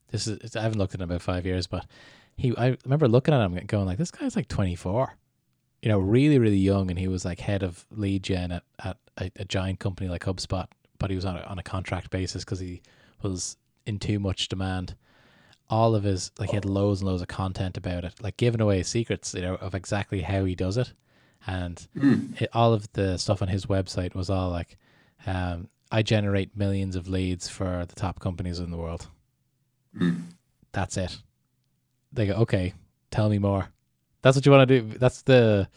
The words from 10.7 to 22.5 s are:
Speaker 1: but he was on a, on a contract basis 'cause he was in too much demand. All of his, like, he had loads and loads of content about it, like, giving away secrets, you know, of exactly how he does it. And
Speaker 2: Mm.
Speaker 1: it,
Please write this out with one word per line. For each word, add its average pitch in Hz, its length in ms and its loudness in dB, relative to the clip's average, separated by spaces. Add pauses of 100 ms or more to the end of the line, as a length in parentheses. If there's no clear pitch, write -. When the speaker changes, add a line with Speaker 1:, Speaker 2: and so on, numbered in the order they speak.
Speaker 1:
but 101 120 -2
he 95 60 -2
was 90 80 -4
on 92 120 -4
a, - 60 -8
on 98 180 -10
a - 20 -10
contract 92 480 -6
basis 92 340 -4
'cause 95 140 -6
he 90 240 -10 (400)
was 92 340 -6 (300)
in 104 140 -4
too 104 180 0
much 98 300 -2
demand. 92 480 -4 (760)
All 113 240 4
of 104 80 2
his, 98 360 -2
like, 104 120 -4
he 104 60 0
had 98 80 -2
loads 98 360 2
and 98 80 0
loads 90 140 0
of 87 60 -10
content 95 480 -4
about 90 260 -6
it, 90 180 -10
like, 101 180 -8
giving 117 220 2
away 101 220 4
secrets, 110 520 -2
you 95 80 -4
know, 92 140 -2
of 95 200 -6
exactly 98 460 -4
how 98 220 0
he 92 120 0
does 92 200 -2
it. 127 180 -2 (520)
And 90 400 -6 (100)
Speaker 2:
Mm. - 440 2
Speaker 1:
it, - 120 0